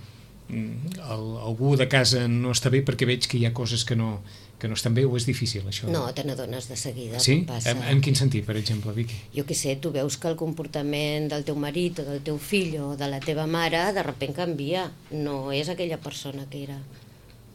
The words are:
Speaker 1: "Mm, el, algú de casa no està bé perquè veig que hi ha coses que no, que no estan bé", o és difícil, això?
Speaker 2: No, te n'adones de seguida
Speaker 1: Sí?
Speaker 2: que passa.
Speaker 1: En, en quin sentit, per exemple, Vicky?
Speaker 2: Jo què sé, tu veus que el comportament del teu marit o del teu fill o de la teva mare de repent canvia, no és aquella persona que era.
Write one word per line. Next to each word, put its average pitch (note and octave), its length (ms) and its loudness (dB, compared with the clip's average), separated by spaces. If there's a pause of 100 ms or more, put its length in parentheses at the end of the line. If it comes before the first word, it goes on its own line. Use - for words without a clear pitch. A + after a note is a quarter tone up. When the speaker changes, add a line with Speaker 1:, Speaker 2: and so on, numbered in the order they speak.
(500)
Speaker 1:
"Mm, A#2 500 -6
el, A2+ 240 -6 (180)
algú A#2 340 4
de B2+ 120 4
casa B2 400 4
no A#2+ 240 2
està B2 180 2
bé C3+ 160 6
perquè B2+ 220 2
veig B2 180 2
que C3 140 0
hi A#2 80 6
ha A2+ 60 2
coses A#2 300 0
que A#2+ 120 0
no, A2 240 0 (400)
que A2+ 80 -4
no G#2+ 80 -2
estan A#2 180 0
bé", C3 120 6
o B2 120 2
és A#2 80 0
difícil, A2 400 0
això? G2 240 -6
Speaker 2:
No, E3 140 0 (100)
te C#3+ 100 -6
n'adones B2 460 -6
de B2+ 60 -12
seguida A#2 440 -6
Speaker 1:
Sí? C#3 200 8
Speaker 2:
que F3 80 2
passa. A#2+ 240 0
Speaker 1:
En, A#2+ 100 2
en C#3 200 6
quin C#3 140 4
sentit, A#2+ 300 4
per A2 120 0
exemple, G#2+ 360 0
Vicky? A#2 220 -2 (180)
Speaker 2:
Jo C#3+ 120 -2
què D#3 100 -4
sé, C3+ 220 0
tu D#3 140 -4
veus C#3 260 -2
que - 100 -4
el E3 80 0
comportament D3+ 960 -2
del D3 140 -2
teu D3+ 100 -2
marit E3 440 0
o D3+ 60 -4
del C#3+ 160 -4
teu D3+ 160 -4
fill E3 420 0
o C#3+ 160 -4
de C#3 120 -4
la C#3 140 -2
teva D#3 260 -2
mare E3 460 2
de F#3+ 100 0
repent C#3+ 320 -4
canvia, E3+ 560 -2 (200)
no C#3+ 400 -4
és D3 180 0
aquella E3+ 280 -4
persona C#3 500 -10
que C#3+ 160 -10
era. C#3 140 -10 (760)